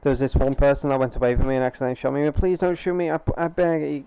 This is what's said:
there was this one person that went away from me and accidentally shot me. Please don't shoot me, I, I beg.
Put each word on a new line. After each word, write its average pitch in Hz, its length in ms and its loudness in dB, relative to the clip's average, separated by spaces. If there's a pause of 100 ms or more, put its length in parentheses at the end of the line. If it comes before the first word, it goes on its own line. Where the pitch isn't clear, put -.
there - 80 0
was 127 100 2
this 135 160 0
one 135 200 2
person 143 340 2
that 135 100 0
went 131 160 -2
away 123 200 2
from 131 120 2
me 135 80 0
and 131 80 2
accidentally 127 320 -2
shot 131 180 -4
me. 147 180 0
Please 185 260 0
don't 180 180 0
shoot 180 180 -4
me, 175 180 -2
I, 156 80 -2 (180)
I 170 100 -2
beg. 160 600 -2